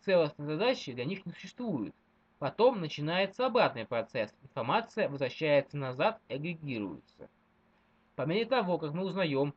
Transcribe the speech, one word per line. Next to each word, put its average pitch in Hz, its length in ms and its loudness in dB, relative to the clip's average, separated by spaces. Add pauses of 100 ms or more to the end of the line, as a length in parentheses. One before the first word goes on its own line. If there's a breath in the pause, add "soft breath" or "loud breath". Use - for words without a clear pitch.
целостной 160 440 2
задачи 185 460 0
для 120 120 -4
них 190 220 -6
не 175 60 -10
существует. 175 600 -6 (460)
Потом 214 420 4
начинается 175 640 -2
обратный 156 400 2
процесс. 113 480 -2 (100)
Информация 160 680 -2
возвращается 139 680 2
назад 143 520 -2
и - 60 -6
агрегируется. 143 920 -6 (840)
По - 80 -4
мере 180 220 0
того, 214 340 2
как 151 160 -4
мы 180 100 -2
узнаём 151 520 0